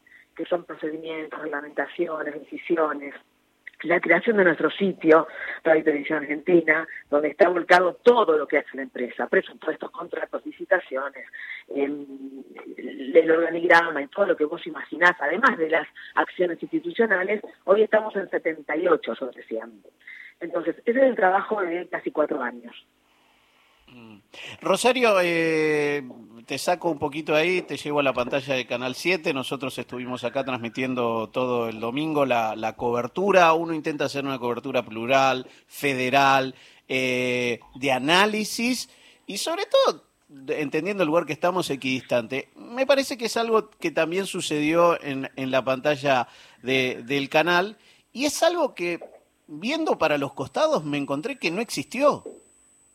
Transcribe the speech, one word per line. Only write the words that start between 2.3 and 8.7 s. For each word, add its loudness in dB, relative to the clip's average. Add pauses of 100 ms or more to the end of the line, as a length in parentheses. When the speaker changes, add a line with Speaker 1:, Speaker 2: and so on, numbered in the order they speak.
Speaker 1:
decisiones, -4 (720)
la 2
creación 2
de 6
nuestro 2
sitio, 4 (360)
Radio 4
y -2
Televisión 0
Argentina, 2 (220)
donde 2
está 4
volcado 4
todo 6
lo -2
que 2
hace -6